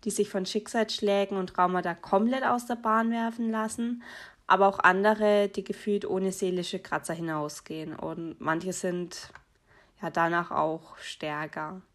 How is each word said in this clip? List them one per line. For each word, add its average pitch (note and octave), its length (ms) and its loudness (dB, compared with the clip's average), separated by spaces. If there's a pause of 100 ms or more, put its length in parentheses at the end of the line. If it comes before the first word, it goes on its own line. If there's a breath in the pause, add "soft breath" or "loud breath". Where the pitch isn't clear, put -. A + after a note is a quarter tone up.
die A3 60 -2
sich G3+ 200 0
von F#3 160 -2
Schicksalsschlägen G3+ 880 0
und F#3 120 -2
Traumata F3+ 460 2
komplett A#3 500 2
aus A#3+ 220 2
der A#3+ 100 -2
Bahn A3+ 340 2
werfen A3+ 400 -2
lassen, A#3 540 -4 (420 loud breath)
aber G3 220 6
auch G3 100 0
andere, G#3 720 6
die G3 160 -6
gefühlt G3+ 420 -2
ohne F#3+ 240 0
seelische F3+ 480 -2
Kratzer E3 360 -4
hinausgehen. D#3 840 -6
Und E3 440 -8
manche E3+ 320 -2
sind F3+ 600 -6 (680 soft breath)
ja E3 100 -6
danach E3+ 420 0
auch D#3+ 460 -2
stärker. D#3 840 -8 (120)